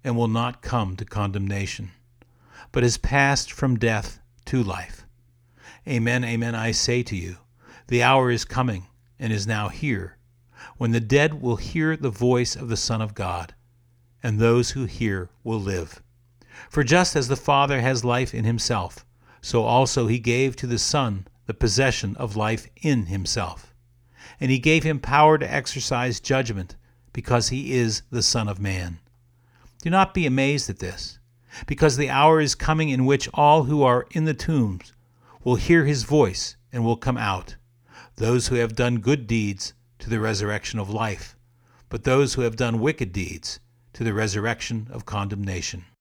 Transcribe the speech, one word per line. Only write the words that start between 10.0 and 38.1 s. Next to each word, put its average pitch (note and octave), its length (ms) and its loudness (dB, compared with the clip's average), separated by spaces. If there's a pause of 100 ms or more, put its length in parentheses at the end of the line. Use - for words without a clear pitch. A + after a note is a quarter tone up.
when A#2 140 -2
the A#2 80 2
dead C#3+ 420 2
will A#2+ 140 0
hear D#3+ 420 -2
the C#3 140 -2
voice B2 440 2
of B2 140 -10
the A2+ 80 -2
Son A2 240 -2
of G#2 140 -6
God, F2 400 -6 (680)
and G#2+ 180 0
those A#2 320 4
who C3+ 140 -6
hear G2 440 -4 (140)
will A2+ 160 -4
live. F#2+ 420 -6 (680)
For D3+ 140 0
just E3+ 320 2
as C3+ 120 0
the C3+ 80 0
Father C#3 460 2
has B2 240 0
life A#2+ 300 0
in A2+ 100 -4
himself, A2+ 580 -2 (380)
so A#2 220 0
also A#2+ 440 2
he A#2 120 0
gave B2 380 0
to C3 100 -6
the A#2 100 -2
Son G#2+ 500 -2 (200)
the - 80 -6
possession A#2 640 0
of A2 180 -6
life A2 320 -2 (140)
in B2+ 260 0
himself. F#2 680 -6 (680)
And C3 100 0
he C3 100 4
gave D#3 240 4
him D3+ 160 0
power D3+ 380 6
to D3+ 160 -2
exercise B2+ 680 -2
judgment, A2+ 560 -2 (380)
because A#2+ 360 0
he C3 240 -4
is A#2 360 0
the A#2+ 140 -2
Son A2+ 240 0
of G2 120 -6
Man. F#2 400 -6 (840)
Do E3+ 80 -4
not F#3 240 4
be F3 120 0
amazed C3+ 440 2
at G2 100 -8
this, - 400 -10 (480)
because C#3+ 300 4
the C#3 120 0
hour D3+ 320 6
is D3 140 0
coming D#3 340 0
in C3 160 2
which C3+ 280 2
all D3 300 6
who C#3+ 200 2
are B2 280 4
in D#3 140 0
the D#3 80 0
tombs A#2 600 -2 (500)
will B2 120 2
hear E3 300 4
his C#3 180 0
voice A#2+ 520 2 (160)
and A#2+ 120 -2
will A2+ 140 2
come B2 200 -2
out, G2+ 400 -4 (580)